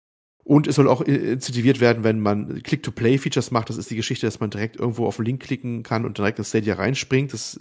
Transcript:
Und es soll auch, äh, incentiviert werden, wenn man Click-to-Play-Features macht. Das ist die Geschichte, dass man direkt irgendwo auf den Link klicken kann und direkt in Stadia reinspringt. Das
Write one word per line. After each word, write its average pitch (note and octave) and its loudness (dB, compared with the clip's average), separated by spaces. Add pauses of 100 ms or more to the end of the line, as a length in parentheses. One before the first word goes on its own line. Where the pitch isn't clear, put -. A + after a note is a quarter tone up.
(420)
Und D3 6
es C#3+ 0
soll C#3+ 6
auch, B2 4
äh, A#2+ 0
incentiviert B2 2
werden, A#2 4
wenn A2 2
man G#2 -2
Click-to-Play-Features C3 0
macht. A2+ -2
Das A2+ -8
ist F#2 -10
die A2 -8
Geschichte, A#2 -4
dass - -4
man G#2+ -2
direkt G#2 -6
irgendwo A#2 -2
auf G2+ -2
den A2+ -4
Link C3 -4
klicken A#2+ -6
kann A#2 -2
und G2+ -6
direkt G#2 0
in G2+ -6
Stadia G#2+ 0
reinspringt. C3 -2
Das - -10